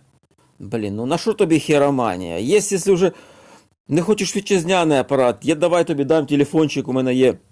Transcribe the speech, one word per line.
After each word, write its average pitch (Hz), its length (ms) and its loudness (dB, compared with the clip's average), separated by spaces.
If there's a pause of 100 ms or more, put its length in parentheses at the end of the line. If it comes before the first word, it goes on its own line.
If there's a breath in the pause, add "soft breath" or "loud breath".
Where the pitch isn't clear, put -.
(600)
Блін, 104 360 -6
ну 113 100 -6
на 156 120 -2
що 220 160 -4
тобі 165 260 2
хіроманія? 120 800 0
Є, 127 180 -2
якщо 196 380 0
вже 180 180 2 (760 loud breath)
не 156 140 0
хочеш 202 340 -2
вітчизняний 180 640 0
апарат, 123 440 2
я 156 140 0
давай 170 280 2
тобі 151 200 -2
дам 156 220 2
телефончик, 143 640 0
у 131 60 -4
мене 127 200 0
є 127 240 2 (140)